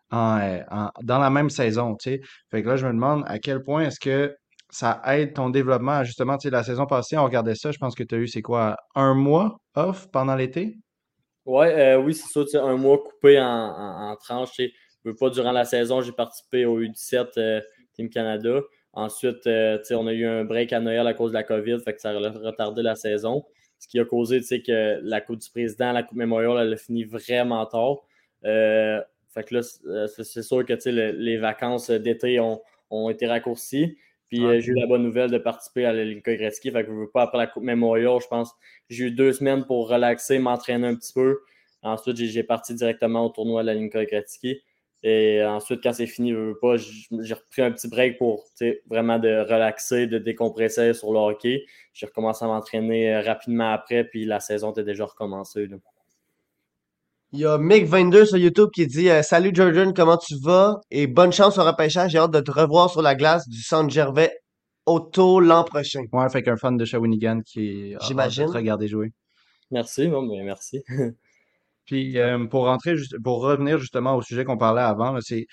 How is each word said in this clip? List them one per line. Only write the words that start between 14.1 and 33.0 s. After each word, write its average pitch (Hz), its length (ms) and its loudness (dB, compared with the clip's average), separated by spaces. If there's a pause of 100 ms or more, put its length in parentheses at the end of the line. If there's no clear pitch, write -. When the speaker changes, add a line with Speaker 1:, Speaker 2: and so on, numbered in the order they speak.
Speaker 2:
en - 20 -12
tranches, 123 380 -8
tu 127 140 -4
sais. 117 60 -12 (320)
Je 113 60 -8
veux 110 60 -12
pas, 131 120 0
durant 123 220 0
la 123 140 2
saison, 120 360 0
j'ai 120 120 -6
participé 120 540 -4
au 117 120 0
U 113 100 -4
dix-sept, 123 480 -4
euh, 110 240 -2 (340)
Team 113 160 -10
Canada. 113 500 -2 (320)
Ensuite, 117 560 -6
euh, 110 300 2
tu 107 80 -14
sais, 123 100 -4
on 113 100 -2
a 113 60 -4
eu 113 120 -4
un 113 200 -2
break 117 280 -2
à 120 60 0
Noël 117 260 -2
à 117 100 0
cause 117 180 -2
de - 20 -2
la 110 80 -2
covid, 113 380 -4
fait 110 140 -8
que - 60 -18
ça 107 100 -6
a - 20 -4
re-, 107 340 -6
retardé 110 360 -6
la 113 120 -2
saison. 110 480 -4 (380)
Ce - 80 -20
qui 120 100 -4
a 117 60 2
causé, 120 340 0
tu 120 80 -4
sais, 123 160 -4
que 110 400 0
la 107 180 -4
Coupe 113 200 -10
du - 100 -20
Président, 120 400 -4
la 120 140 -2
Coupe 117 120 -18
Memorial, 117 480 0
elle 110 100 -2
a - 20 -4
fini 117 260 -6
vraiment 113 640 -4
tard. 120 300 -2 (480)
Euh, 110 560 2 (340)
fait 113 80 -8
que 123 140 -8
là, 120 80 0
c'est, - 200 -20
euh, 104 220 -6
c'est, 107 160 -14
c'est 117 200 -12
sûr 127 220 -2
que, 120 100 -4
tu 117 80 -6
sais, 127 100 -4
le, 113 180 -2
les 113 280 -4
vacances 117 520 -4
d'été 117 480 0
ont, 113 240 -2 (280)
ont 110 200 -4